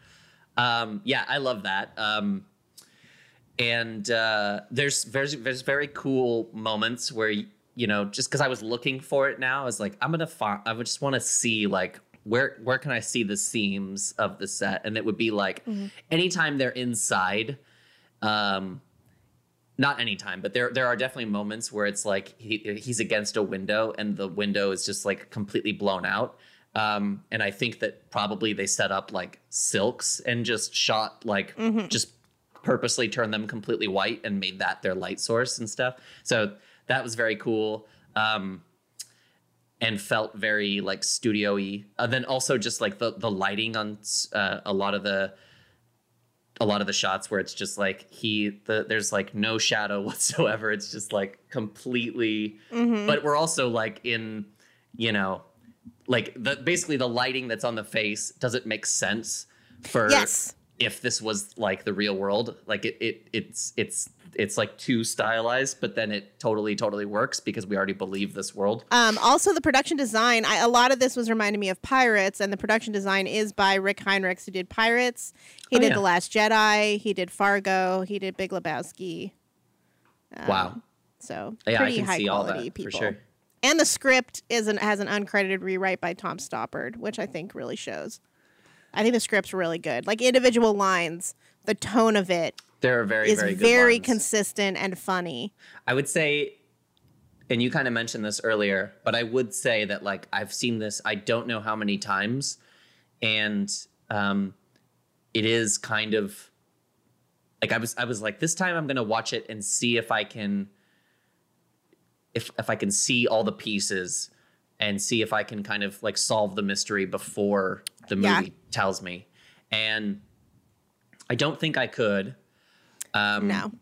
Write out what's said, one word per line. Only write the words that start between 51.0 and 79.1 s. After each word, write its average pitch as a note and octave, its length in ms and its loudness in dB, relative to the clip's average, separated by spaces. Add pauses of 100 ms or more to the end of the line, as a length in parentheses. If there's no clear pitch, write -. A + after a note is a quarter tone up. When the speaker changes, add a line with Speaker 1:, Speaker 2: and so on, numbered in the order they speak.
Speaker 1:
like, G2 380 -2
completely, A2 1080 -2 (140)
Speaker 2:
Mm-hmm. A#3 340 2
Speaker 1:
but D3 160 2
we're D3 140 2
also, D3+ 320 2
like, A2+ 360 -2
in, A2 420 -4 (500)
you A2+ 160 0
know, F#2+ 300 0 (640)
like, A#2+ 280 0
the, C3 220 -2
basically D#3+ 400 0
the B2+ 120 2
lighting B2+ 400 0
that's A2+ 160 -2
on A#2+ 100 0
the G#2+ 100 -6
face G#2+ 460 -2
doesn't B2 360 -2
make A2 200 -4
sense - 600 -2 (360)
for A2+ 280 2
Speaker 2:
Yes. - 440 2 (240)
Speaker 1:
if A2+ 240 -4
this B2 180 -2
was, G#2+ 380 -4
like, G2 260 -2
the G#2+ 80 -2
real G2+ 240 0
world. G2+ 400 0 (100)
Like, G#2 180 -2
it, G#2+ 160 -4
it, A2 320 -4
it's, - 440 -6
it's, - 320 -4 (260)
it's, G2 240 -2
like, G#2 200 -2
too A#2 260 0
stylized, A#2 760 0
but G#2+ 140 -4
then A2 160 -2
it G#2 300 -8
totally, G#2+ 340 0
totally G#2 300 -2
works G#2 360 -2
because F#2+ 260 -6
we G2+ 100 -2
already G2 160 0
believe G2 420 -4
this F#2+ 200 -8
world. G2+ 360 0
Speaker 2:
Um, A#3 280 6
also, C#4+ 360 6
the D#4+ 60 -2
production C#4+ 360 2
design, A3+ 480 2
I, G#3 120 2
a G3+ 120 4
lot A#3+ 240 6
of B3+ 60 4
this B3+ 180 2
was A3+ 140 0
reminding G#3 300 2
me G3 80 0
of F#3 140 -2
Pirates, A3 580 4
and G3+ 120 0
the G3 40 0
production A3 360 0
design G3 360 2
is G#3+ 240 0
by G3 220 6
Rick G3 240 2
Heinrichs, F#3+ 480 0
who G3+ 40 -10
did F#3 180 -4
Pirates. A#3+ 640 2 (380)
He B3 60 6
Speaker 1:
Oh, B3 40 6
Speaker 2:
did A3 100 8
Speaker 1:
yeah. - 40 4
Speaker 2:
The G#3 60 2
Last F3+ 320 4
Jedi. G#3+ 640 6
He G#3 160 0
did F#3 160 -2
Fargo. F#3+ 720 2
He G3 160 -4
did F#3+ 180 -6
Big F#3 140 -4
Lebowski. F3 800 -6 (1040)